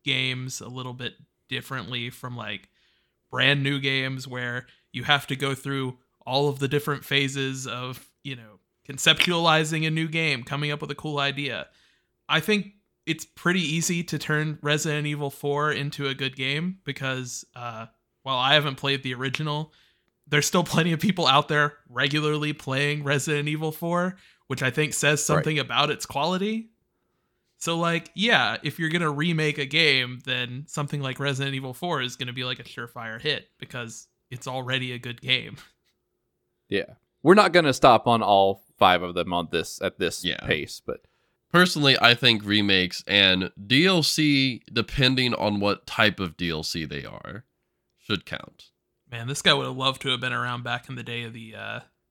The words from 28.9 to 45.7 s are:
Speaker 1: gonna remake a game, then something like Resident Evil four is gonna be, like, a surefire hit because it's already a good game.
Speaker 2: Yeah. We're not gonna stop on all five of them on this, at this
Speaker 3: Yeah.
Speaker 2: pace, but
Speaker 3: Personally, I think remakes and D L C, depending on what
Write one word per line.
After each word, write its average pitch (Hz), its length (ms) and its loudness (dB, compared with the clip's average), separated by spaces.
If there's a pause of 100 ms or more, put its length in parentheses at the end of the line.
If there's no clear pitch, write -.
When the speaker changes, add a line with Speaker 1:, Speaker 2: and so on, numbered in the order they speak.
Speaker 1:
gonna 165 200 0
remake 151 480 0
a 139 80 -4
game, 135 580 2
then 123 420 -6
something 147 340 -6
like 131 200 -6
Resident 139 340 -2
Evil 131 200 -8
four 165 280 -2
is 127 140 -6
gonna 123 160 -8
be, 127 120 -6
like, 127 140 -4
a 123 60 -16
surefire 117 560 -12
hit 147 280 -4 (120)
because 120 480 -12 (220)
it's 123 180 -12
already 127 440 -4
a 120 60 -10
good 120 220 -12
game. 123 360 -2 (1120)
Speaker 2:
Yeah. - 260 -2 (280)
We're 170 120 10
not 190 180 6
gonna 160 200 6
stop 123 360 8
on 113 140 4
all 98 420 6 (140)
five 90 240 6
of 87 120 -6
them 87 180 -2
on 87 200 0
this, - 280 -2
at - 200 -4
this 87 240 -2
Speaker 3:
Yeah. 82 200 -4
Speaker 2:
pace, - 400 -2
but - 180 -8 (500)
Speaker 3:
Personally, 165 500 6
I 120 120 10
think 113 300 4
remakes 101 600 2
and 95 440 4 (160)
D 135 200 4
L 180 160 4
C, 139 680 2
depending 127 640 2
on 101 280 0
what 101 260 0